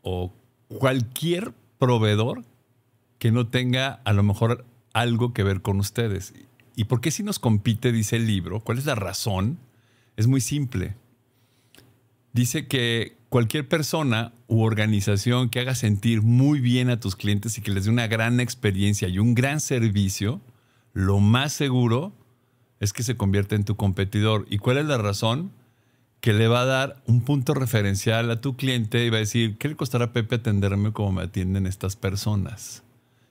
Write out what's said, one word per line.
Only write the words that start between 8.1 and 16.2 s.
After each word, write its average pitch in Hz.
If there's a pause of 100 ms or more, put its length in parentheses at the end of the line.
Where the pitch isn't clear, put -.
el 113
libro? 95
¿Cuál 117
es 139
la 143
razón? 98 (580)
Es 107
muy 135
simple. 120 (1400)
Dice 123
que 117 (100)
cualquier 127
persona 147 (160)
u 113
organización 107
que 123
haga 127
sentir 110